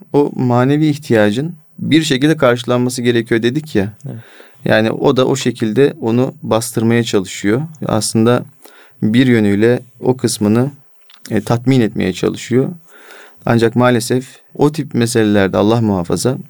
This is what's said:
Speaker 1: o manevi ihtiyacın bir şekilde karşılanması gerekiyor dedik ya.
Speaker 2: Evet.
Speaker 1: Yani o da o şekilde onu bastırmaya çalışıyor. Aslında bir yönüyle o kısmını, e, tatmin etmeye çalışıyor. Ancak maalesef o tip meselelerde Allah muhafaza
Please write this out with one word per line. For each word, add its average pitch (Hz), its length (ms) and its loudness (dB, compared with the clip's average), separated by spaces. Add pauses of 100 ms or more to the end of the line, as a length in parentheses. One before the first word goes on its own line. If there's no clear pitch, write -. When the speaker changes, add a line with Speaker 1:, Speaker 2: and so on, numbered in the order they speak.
(120)
Speaker 1:
o 143 240 2
manevi 131 500 2
ihtiyacın 123 680 0 (240)
bir 135 240 2
şekilde 151 340 0
karşılanması 123 680 0
gerekiyor 117 400 0
dedik 151 320 -2
ya. 104 180 0 (140)
Speaker 2:
Evet. 123 100 -12 (480)
Speaker 1:
Yani 110 260 2
o 135 260 0
da 127 100 2
o 135 100 0
şekilde 120 640 0
onu 120 420 -2
bastırmaya 113 640 0
çalışıyor. 104 580 -2 (240)
Aslında 113 580 0 (580)
bir 117 240 2
yönüyle 113 540 2 (200)
o 131 160 0
kısmını, 117 540 0 (600)
e, 110 100 -2
tatmin 120 400 0
etmeye 98 320 -2
çalışıyor. 107 560 -2 (800)
Ancak 113 300 2
maalesef 123 500 0 (280)
o 147 180 0
tip 143 220 -8
meselelerde 104 640 2
Allah 107 240 2
muhafaza 104 580 -2 (120)